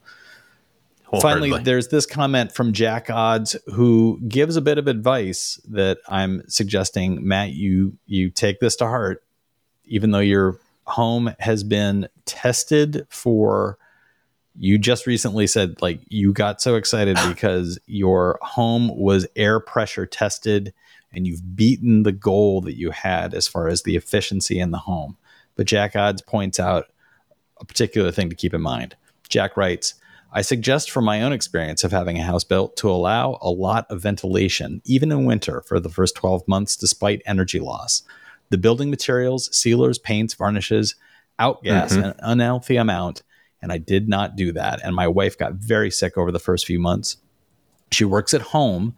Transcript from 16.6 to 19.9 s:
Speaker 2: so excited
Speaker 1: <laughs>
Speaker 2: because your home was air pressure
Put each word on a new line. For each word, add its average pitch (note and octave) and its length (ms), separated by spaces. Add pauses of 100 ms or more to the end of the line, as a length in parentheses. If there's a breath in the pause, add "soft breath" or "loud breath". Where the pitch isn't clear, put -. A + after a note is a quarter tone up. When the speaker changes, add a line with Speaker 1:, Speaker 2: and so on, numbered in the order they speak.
Speaker 2:
so B2 140
excited G#2 480
Speaker 1:
<laughs> E2+ 60
Speaker 2:
because F2+ 580
your F#2 560
home A#2 520
was G2 400
air G#2+ 260
pressure G#2+ 440